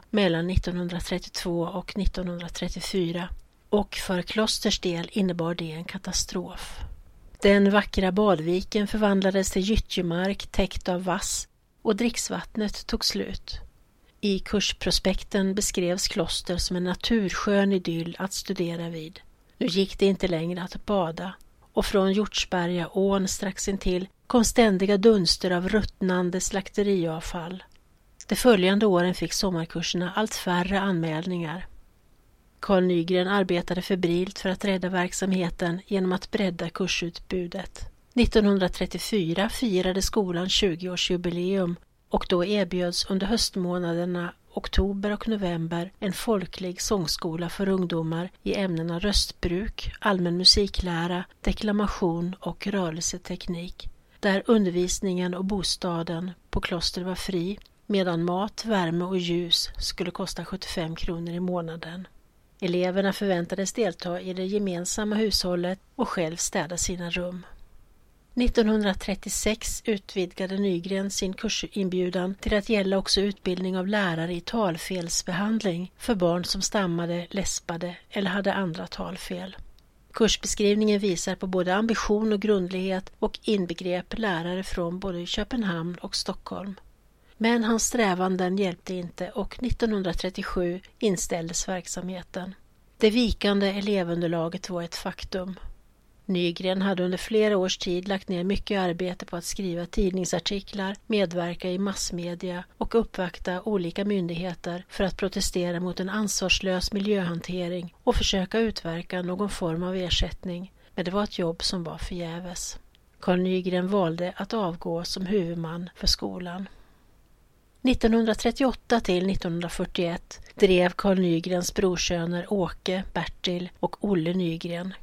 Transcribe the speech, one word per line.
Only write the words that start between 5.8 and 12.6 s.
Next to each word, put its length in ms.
katastrof. 960
Den 280
vackra 420
badviken 760
förvandlades 640
till 120
gyttjemark 840
täckt 420
av 160
vass 440
och 140
dricksvattnet 880